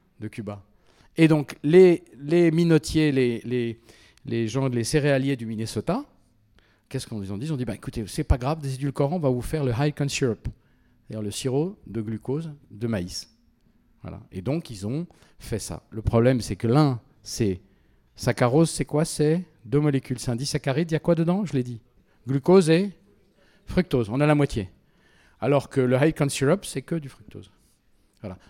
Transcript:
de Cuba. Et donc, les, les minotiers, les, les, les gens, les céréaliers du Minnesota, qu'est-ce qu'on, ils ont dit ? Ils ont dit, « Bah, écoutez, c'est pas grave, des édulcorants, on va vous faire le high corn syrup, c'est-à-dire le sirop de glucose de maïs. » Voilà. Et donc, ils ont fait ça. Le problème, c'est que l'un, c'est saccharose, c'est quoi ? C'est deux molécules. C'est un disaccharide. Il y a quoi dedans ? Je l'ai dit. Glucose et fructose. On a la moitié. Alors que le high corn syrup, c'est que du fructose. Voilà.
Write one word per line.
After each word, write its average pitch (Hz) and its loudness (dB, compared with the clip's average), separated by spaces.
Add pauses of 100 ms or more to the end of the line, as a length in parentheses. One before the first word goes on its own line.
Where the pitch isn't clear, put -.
(200)
de 110 -10
Cuba. 101 -12 (500)
Et 160 6
donc, 151 2
les, 175 8 (120)
les 165 2
minotiers, 160 2
les, 123 0
les, 117 -4 (460)
les 113 -2
gens, 135 -2
les 120 -2
céréaliers 139 0
du 117 -10
Minnesota, 113 -4 (840)
qu'est-ce 135 -8
qu'on, 110 -10
ils 98 -8
ont 101 -6
dit ? 117 -8
Ils 160 -4
ont 143 -4
dit, « 123 -4
Bah, 107 -8
écoutez, - -8
c'est - -6
pas 139 2
grave, 147 -4
des 139 -6
édulcorants, 139 -2
on - -2
va 143 0
vous 123 0
faire 151 -4
le 123 0
high 147 0
corn 143 -2
syrup, 123 -2 (580)
c'est-à-dire 110 -10
le 104 -4
sirop 139 -4
de 110 -8
glucose 127 -6 (200)
de 107 -8
maïs. » 98 -6 (640)
Voilà. 85 -14 (100)
Et 95 -10
donc, 139 -6
ils 98 -10
ont 147 -4 (320)
fait - -6
ça. - -12
Le 110 -10
problème, 120 4
c'est 101 -6
que 117 -4
l'un, 131 4 (220)
c'est 95 -4 (540)
saccharose, 135 2
c'est - -6
quoi ? 147 -2
C'est 160 0 (220)
deux 117 0
molécules. 135 -2
C'est - -6
un 120 -2
disaccharide. 143 -4
Il - -4
y - -2
a 151 0
quoi 170 2
dedans ? 175 0
Je 147 -8
l'ai 131 0
dit. 123 -10 (460)
Glucose 156 6
et 180 4 (760)
fructose. 127 0
On 127 -2
a 147 4
la 151 6
moitié. 131 0 (680)
Alors 139 0
que 135 -2
le 127 2
high 160 2
corn 143 0
syrup, 147 0
c'est - -10
que - -8
du 151 -8
fructose. 101 -20 (680)
Voilà. 95 -12 (120)